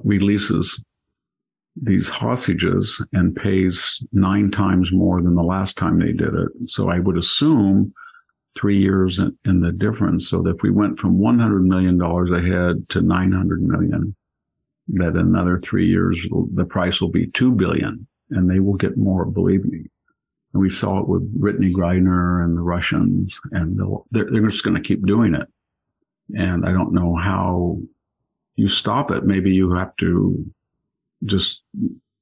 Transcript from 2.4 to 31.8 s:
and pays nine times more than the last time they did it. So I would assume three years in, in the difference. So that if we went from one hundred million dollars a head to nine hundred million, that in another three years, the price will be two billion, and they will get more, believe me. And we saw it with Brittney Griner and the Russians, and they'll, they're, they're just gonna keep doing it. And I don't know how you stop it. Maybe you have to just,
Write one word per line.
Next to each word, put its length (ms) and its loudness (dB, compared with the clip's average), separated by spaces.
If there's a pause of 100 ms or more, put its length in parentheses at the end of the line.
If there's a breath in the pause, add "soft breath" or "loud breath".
and 220 2
pays 760 -2
nine 400 2
times 400 0
more 300 2
than 140 2
the 80 2
last 340 -2
time 220 0
they 120 0
did 240 -2
it. 140 -2 (200)
So 200 -2
I 100 0
would 180 0
assume 760 2 (640 loud breath)
three 200 0
years 420 2
in, 160 -2 (100)
in 160 2
the 100 0
difference. 580 -2
So 120 0
that 160 0
if 60 -20
we 60 2
went 300 0
from 180 2
one 220 4
hundred 240 2
million 340 4
dollars 340 0
a 100 0
head 480 0
to 120 -2
nine 300 2
hundred 300 0
million, 540 -2 (760)
that 260 0
in 20 0
another 440 2
three 260 0
years, 400 0 (260)
the 120 0
price 340 -2
will 100 -2
be 180 0
two 260 0
billion, 520 -2 (260)
and 200 2
they 80 2
will 160 2
get 220 -2
more, 280 0
believe 380 0
me. 220 -6 (680)
And 80 0
we 80 2
saw 300 -2
it 80 -2
with 340 -2
Brittney 300 0
Griner 720 2
and 140 0
the 40 -2
Russians, 800 -2 (120)
and 280 -4
they'll, 320 -4
they're, 180 -2
they're 200 2
just 160 -4
gonna 160 0
keep 240 -2
doing 300 2
it. 120 -6 (840)
And 320 -2
I 80 0
don't 200 0
know 220 0
how 640 -2 (760)
you 100 2
stop 440 -2
it. 140 -2
Maybe 260 2
you 220 4
have 280 -2
to 440 2 (800)
just, 400 -2 (580)